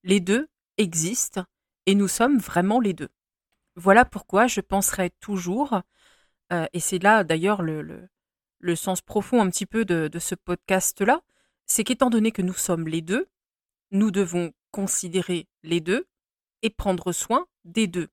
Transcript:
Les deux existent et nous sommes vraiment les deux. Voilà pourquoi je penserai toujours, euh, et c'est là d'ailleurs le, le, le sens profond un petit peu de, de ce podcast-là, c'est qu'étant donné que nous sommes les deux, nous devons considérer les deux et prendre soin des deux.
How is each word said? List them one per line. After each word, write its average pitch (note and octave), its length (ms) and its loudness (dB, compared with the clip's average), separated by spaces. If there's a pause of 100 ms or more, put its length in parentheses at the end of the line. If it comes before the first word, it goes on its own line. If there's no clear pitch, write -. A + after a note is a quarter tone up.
Les F#3+ 180 4
deux G#3+ 300 0 (260)
existent F3+ 680 -2 (400)
et G3 80 6
nous G3+ 140 4
sommes C4 280 2
vraiment G3 420 0
les G#3 140 0
deux. D#3+ 160 -8 (680)
Voilà G3 300 6
pourquoi G#3 440 0
je G#3 120 -2
penserai F#3+ 480 -2 (100)
toujours, G3+ 640 -2 (720)
euh, E3 220 -2
et F3 60 -4
c'est F3 220 -4
là G#3 220 6
d'ailleurs F3 380 0
le, D#3 180 -6
le, D#3+ 260 -14 (520)
le F3 180 -2
sens F#3 240 -4
profond A3 400 0
un G3 80 4
petit F3+ 160 -4
peu A3 220 -4
de, E3 220 0
de E3+ 100 -10
ce - 160 -6
podcast-là, F#3+ 880 -2 (420)
c'est - 200 -2
qu'étant B3+ 260 0
donné A3+ 220 2
que G3+ 100 -4
nous F#3 100 -2
sommes E3 340 -4
les D#3+ 140 -4
deux, G3+ 300 -4 (640)
nous G3+ 180 2
devons F3 420 -2 (200)
considérer F3+ 760 -4 (140)
les E3+ 180 -2
deux F#3 260 -2 (540)
et A3+ 80 -2
prendre F#3 440 -4
soin C4+ 340 -2 (180)
des G#3 220 -2
deux. E3+ 260 -6